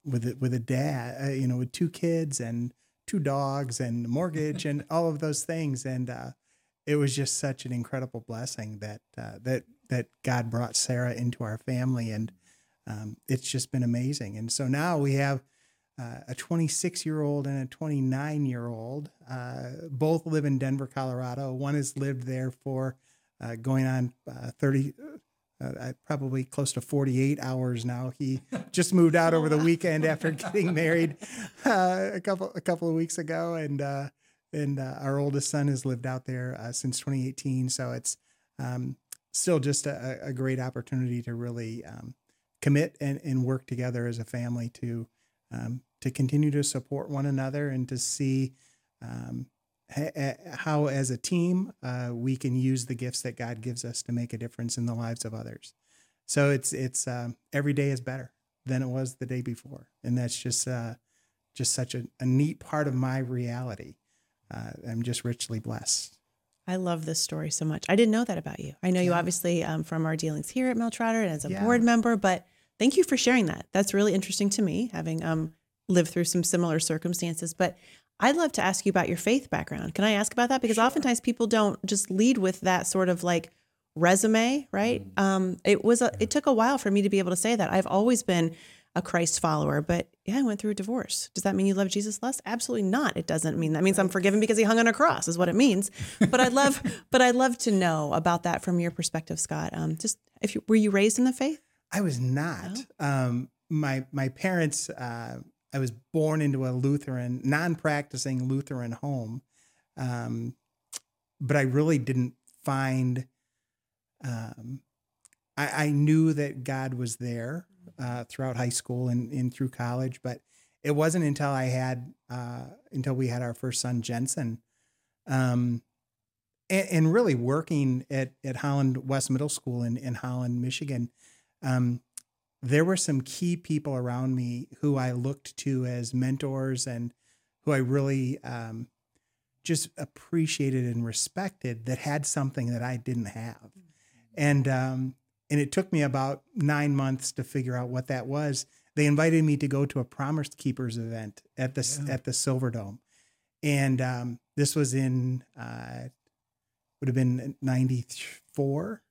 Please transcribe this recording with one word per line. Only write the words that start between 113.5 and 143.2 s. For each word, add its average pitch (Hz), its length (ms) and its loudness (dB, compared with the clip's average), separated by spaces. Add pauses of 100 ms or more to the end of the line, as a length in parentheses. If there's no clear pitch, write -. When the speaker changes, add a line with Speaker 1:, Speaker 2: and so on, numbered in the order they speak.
Speaker 1:
um, 117 560 -10 (760)
I, 147 300 0
I 151 40 2
knew 156 420 6
that 143 320 -2
God 131 300 -2
was 120 240 -4
there, 123 500 -6 (300)
uh, 123 260 -6
throughout 131 320 -4
high 123 120 0
school 123 400 -2
and, 120 240 0
and 127 200 -2
through 131 160 -4
college, 123 540 -4
but 123 180 -8 (420)
it 147 100 0
wasn't 160 320 2
until 143 240 0
I 131 160 0
had, 127 500 -2 (140)
uh, 123 380 -10 (260)
until 131 220 -2
we 127 140 0
had 123 140 -2
our 120 120 -4
first 127 260 -4
son, 123 220 -2
Jensen, 120 560 -4 (680)
um, 123 560 2 (840)
and, 190 200 0
and 160 240 4
really 208 220 4
working 131 760 2
at, 135 220 -2 (120)
at 131 120 -6
Holland 135 520 0
West 135 220 -2
Middle 135 180 0
School 120 340 -4
in, 117 140 -2
in 123 180 -6
Holland, 123 460 -4
Michigan, 127 500 -4 (520)
um, 127 380 2 (640)
there 147 220 4
were 185 120 2
some 143 260 0
key 175 340 -2
people 147 380 -2
around 127 400 -2
me 120 340 -2 (120)
who 143 160 2
I 127 160 0
looked 123 460 -4
to 127 280 0
as 123 260 -4
mentors 131 720 0
and 120 260 -6 (520)
who 151 80 2
I 135 60 4
really, 135 640 2
um, 117 440 -10 (760)
just 170 360 -2
appreciated 139 880 -2
and 117 200 -2
respected 120 800 -6
that 127 120 -2
had 147 260 -2
something 131 460 -2
that 120 120 -2
I 123 140 -4
didn't 117 300 -4